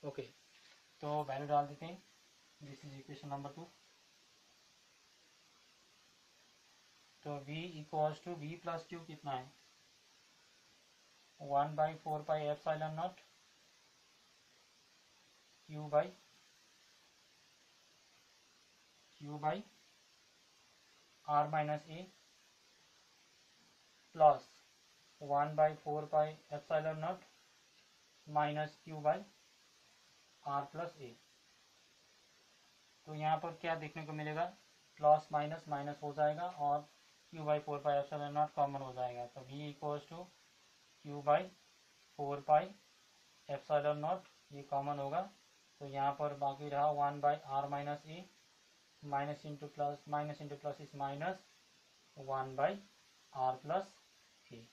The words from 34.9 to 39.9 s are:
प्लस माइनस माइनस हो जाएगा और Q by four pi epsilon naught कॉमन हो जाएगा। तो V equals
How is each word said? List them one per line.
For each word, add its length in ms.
प्लस 320
माइनस 380
माइनस 340
हो 100
जाएगा 320
और 280
Q 120
by 200
four 140
pi 160
epsilon 380
naught 220
कॉमन 260
हो 120
जाएगा। 340
तो 220
V 180
equals 440